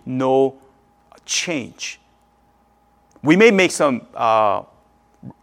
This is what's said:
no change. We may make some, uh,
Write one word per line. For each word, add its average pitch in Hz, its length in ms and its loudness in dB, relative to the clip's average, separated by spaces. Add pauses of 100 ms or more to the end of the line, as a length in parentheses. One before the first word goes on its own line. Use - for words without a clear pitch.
no 131 520 -2 (680)
change. - 760 -10 (1200)
We 156 140 4
may 226 160 6
make 185 200 2
some, 135 440 -2
uh, 110 480 0 (800)